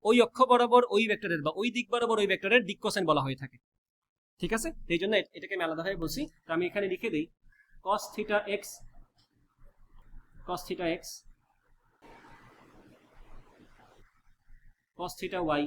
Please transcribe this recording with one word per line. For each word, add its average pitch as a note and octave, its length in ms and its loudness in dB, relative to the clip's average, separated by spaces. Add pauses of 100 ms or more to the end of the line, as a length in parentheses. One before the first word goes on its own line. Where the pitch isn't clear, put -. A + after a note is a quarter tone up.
ওই A#3+ 180 6
অক্ষ - 120 -12 (140)
বরাবর A#3+ 300 8 (140)
ওই A3 160 6
ভেক্টরের F#3+ 340 -2
বা D#3 140 2
ওই A3+ 160 0
দিক B3 180 -4
বরাবর A#3 280 2
ওই G3+ 100 4
ভেক্টরের G3 380 4
দিক G3 160 -8
cosine F#3+ 260 0
বলা D3 140 4
হয়ে C3 160 -4
থাকে, - 160 -14 (840)
ঠিক F3+ 160 -4
আছে? A3+ 120 -4 (240)
এই E3+ 80 0
জন্য G#3 200 0
এ-, - 160 -12
এটাকে - 180 -10
আমি F3+ 120 -2
আলাদাভাবে E3 360 -4
বলছি। E3 180 -6 (240)
তো - 100 -20
আমি F3 140 -2
এখানে G3+ 240 -4
লিখে G#3+ 220 -6
দিই D#3 100 -2 (600)
cos G3+ 180 -2 (120)
theta G#3+ 220 -2 (220)
x, - 20 -10 (1900)
cos F3 200 -6
theta F3+ 180 -6 (140)
x, - 20 -16 (4000)
cos F3 220 -8
theta F#3 200 -6 (200)
y - 80 0